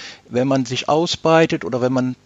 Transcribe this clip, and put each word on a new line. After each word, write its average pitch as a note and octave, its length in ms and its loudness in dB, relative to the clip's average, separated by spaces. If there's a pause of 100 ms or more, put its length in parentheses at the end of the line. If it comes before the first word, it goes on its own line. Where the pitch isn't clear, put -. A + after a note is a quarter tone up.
(280)
wenn B2+ 220 0
man C3+ 160 2
sich B2 240 -4
ausbreitet D#3+ 760 2
oder B2+ 160 -4
wenn B2+ 140 0
man B2+ 320 -2